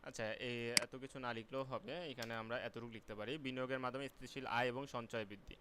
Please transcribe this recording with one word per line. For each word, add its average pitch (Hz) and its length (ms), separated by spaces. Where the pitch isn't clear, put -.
আচ্ছা, 110 300
এই 120 360
এত 120 260
কিছু 131 240
না 123 140
লিখলেও 117 300
হবে, 131 480
এখানে 117 240
আমরা 113 240
এতটুকু 117 320
লিখতে 110 240
পারি, 107 220
বিনিয়োগের 131 420
মাধ্যমে 131 280
স্থিতিশীল 131 380
আয় 120 220
এবং 127 200
সঞ্চয় 117 380
বৃদ্ধি। 101 360